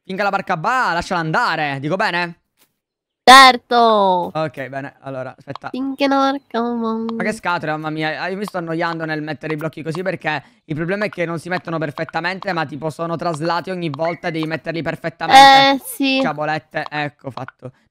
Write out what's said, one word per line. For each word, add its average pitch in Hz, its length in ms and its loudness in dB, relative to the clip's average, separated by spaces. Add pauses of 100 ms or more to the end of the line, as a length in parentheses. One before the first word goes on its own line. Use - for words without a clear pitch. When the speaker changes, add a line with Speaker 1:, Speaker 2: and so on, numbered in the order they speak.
Speaker 1:
Finché 190 160 -4
la 202 80 2
barca 190 240 -2
va, 208 400 0
lasciala 175 260 -2
andare, 160 600 0
dico 151 160 -2
bene? 175 420 -2 (920)
Speaker 2:
Certo. 226 1040 8
Speaker 1:
Ok, 156 360 -4
bene, 135 320 -10
allora, 131 360 -10
aspetta. - 340 -14
Speaker 2:
Finché 269 360 -4
la 269 240 2
barca 277 300 -6
va. 233 320 -2 (240)
Speaker 1:
Ma 226 80 -4
che 214 80 -2
scatole, 175 400 -4
mamma 156 180 -6
mia, 156 380 -4
io 190 80 -6
mi 214 80 -6
sto 190 140 -8
annoiando 165 460 -4
nel 156 160 -4
mettere 156 340 -8
i - 20 -4
blocchi 156 260 -8
così 160 200 -6
perché 160 400 -4 (220)
il 160 120 -6
problema 185 300 -4
è - 20 -6
che 175 180 -6
non 165 140 -6
si - 80 -14
mettono 180 300 -6
perfettamente, 165 760 -6
ma 165 140 -2
tipo 151 220 -8
sono 165 280 -6
traslati 170 540 -4
ogni 175 200 -4
volta, 165 400 -4
devi 160 160 -4
metterli 160 340 -6
perfettamente. 262 920 6
Speaker 2:
Eh, 269 140 0
sì. 269 380 -2
Speaker 1:
Ciabolette, 151 680 -4
ecco 147 440 -8
fatto. 127 400 -14 (180)